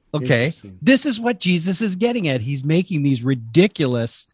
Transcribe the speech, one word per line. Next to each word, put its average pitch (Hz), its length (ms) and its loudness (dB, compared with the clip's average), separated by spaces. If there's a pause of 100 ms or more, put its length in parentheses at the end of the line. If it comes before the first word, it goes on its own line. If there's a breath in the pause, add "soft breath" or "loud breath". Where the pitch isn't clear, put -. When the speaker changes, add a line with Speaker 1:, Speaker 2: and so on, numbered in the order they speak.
(140)
Speaker 1:
Okay. 127 320 2
Speaker 2:
Interesting. 101 360 -8
Speaker 1:
This 254 240 4
is 233 140 -2
what 233 220 -4
Jesus 180 400 0
is 190 160 -2
getting 226 320 0
at. 127 100 0
He's 131 240 -6
making 160 400 0
these 135 180 0
ridiculous 123 1120 0